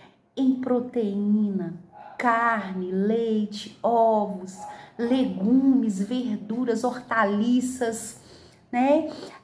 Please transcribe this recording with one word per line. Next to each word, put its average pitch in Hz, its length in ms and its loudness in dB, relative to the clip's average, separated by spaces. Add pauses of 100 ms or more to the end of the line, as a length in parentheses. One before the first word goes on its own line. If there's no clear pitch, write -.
(380)
em 262 240 2
proteína, 208 1120 0 (440)
carne, 220 720 -2
leite, 214 920 -2
ovos, 220 760 0 (380)
legumes, 233 1000 2
verduras, 240 880 -2
hortaliças, 233 1400 0 (520)
né? 285 380 4 (340)